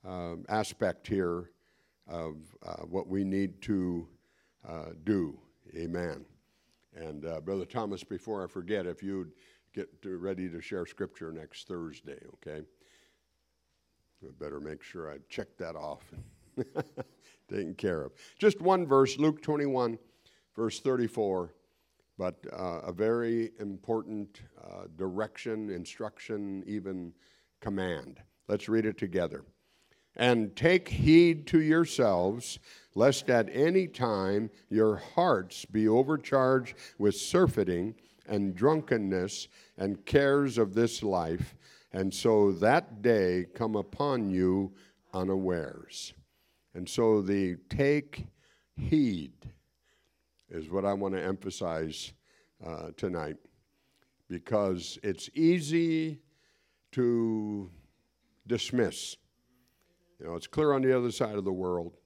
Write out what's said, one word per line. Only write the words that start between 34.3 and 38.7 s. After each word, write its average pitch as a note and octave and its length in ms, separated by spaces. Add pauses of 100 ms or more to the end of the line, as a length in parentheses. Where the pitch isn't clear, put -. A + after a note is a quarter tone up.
your G#2+ 260
hearts A2 720
be G#2+ 220
overcharged C3 880 (220)
with G2+ 180
surfeiting G#2+ 800 (320)
and G2+ 300
drunkenness G#2 920 (300)